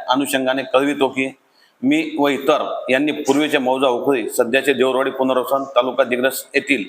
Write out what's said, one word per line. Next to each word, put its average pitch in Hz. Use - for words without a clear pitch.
अनुषंगाने 131
कळवितो 139
की 131
मी 156
व 143
इतर 147
यांनी 143
पूर्वीचे 143
मौजा 131
उखळी, 120
सध्याचे 127
देवरवाडी 131
पुनर्वसन, 131
तालुका 127
दिग्रस 123
येथील 139